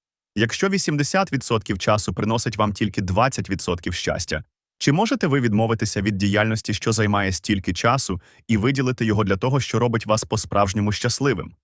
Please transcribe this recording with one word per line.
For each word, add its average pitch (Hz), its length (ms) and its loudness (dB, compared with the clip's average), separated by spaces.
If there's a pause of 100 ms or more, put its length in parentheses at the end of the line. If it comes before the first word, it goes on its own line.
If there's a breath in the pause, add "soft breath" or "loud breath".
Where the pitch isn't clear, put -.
(340)
Якщо 117 340 0
вісімдесят 185 640 0
відсотків 113 460 -2
часу 104 360 0
приносить 110 420 -2
вам 107 160 2
тільки 104 300 -2
двадцять 98 480 0
відсотків 90 440 -2
щастя, - 500 -4 (340)
чи - 140 2
можете 214 340 2
ви 139 140 2
відмовитися 113 600 0
від 101 160 0
діяльності, 104 560 0
що 113 180 -2
займає 101 400 2
стільки 98 400 -2
часу, 117 480 0 (280 loud breath)
і 113 80 2
виділити 127 480 0
його 107 200 2
для 98 120 0
того, 131 240 0
що - 180 -2
робить 113 280 0
вас 110 180 2
по-справжньому 104 680 0
щасливим? 120 720 -2